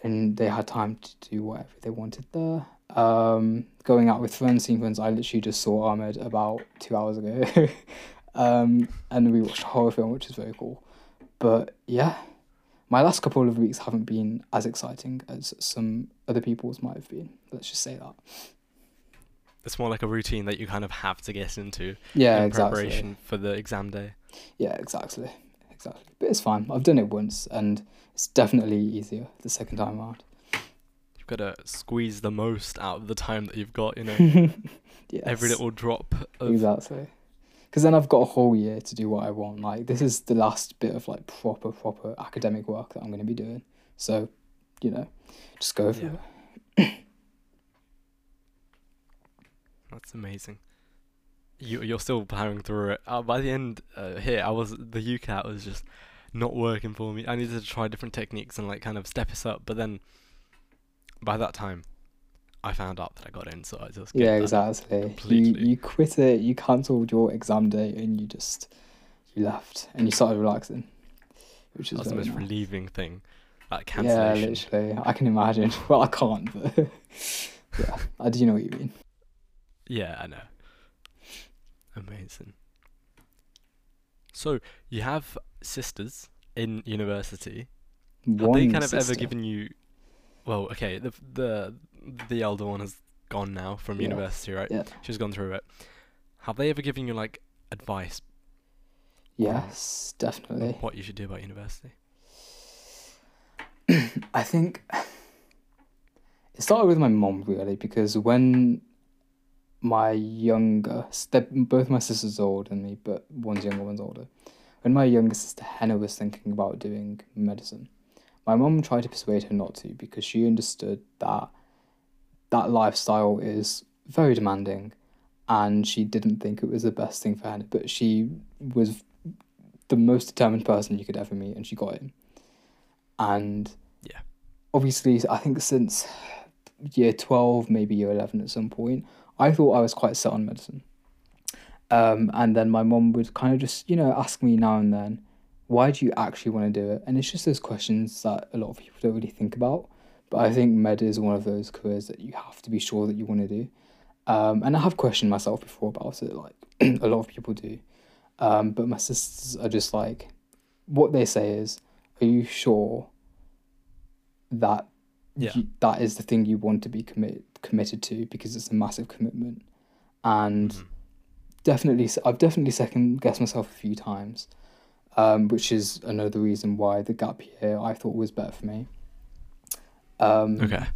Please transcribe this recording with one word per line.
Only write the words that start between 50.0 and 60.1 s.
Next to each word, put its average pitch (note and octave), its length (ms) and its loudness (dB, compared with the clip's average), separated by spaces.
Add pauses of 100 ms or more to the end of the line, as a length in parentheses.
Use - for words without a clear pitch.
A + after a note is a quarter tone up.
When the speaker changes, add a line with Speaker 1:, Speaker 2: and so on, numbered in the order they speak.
Speaker 2:
amazing. G2+ 440 -14 (1000)
You, A#2+ 240 -8
you're A2+ 180 -4
still A#2 240 -4
powering G#2 380 -6
through G#2 300 -4
it. G#2 140 -6
Uh, A#2+ 160 -6
by A#2+ 180 -2
the C3+ 100 -2
end, B2+ 300 -6 (160)
uh, F#2 180 -10
here, G#2+ 300 -2
I A2 60 0
was, A2 200 -2
the A2+ 300 -10 (180)
ucat G2+ 260 -6
was G2+ 200 -10
just F#2+ 200 -10 (480)
not A#2 220 -4
working A2+ 400 -2
for A2 180 -8
me. A2 140 -10
I A#2+ 80 -4
needed A#2 260 -4
to G#2 60 -12
try A2+ 220 -4
different G#2+ 260 -12
techniques G#2+ 440 -10
and, G#2 100 -8
like, G#2 120 -10
kind A2 160 -8
of F#2+ 120 -12
step A#2 240 -6
us - 120 -10
up. A2 220 -8
But A2 100 -6
then, A2 220 -6 (1200)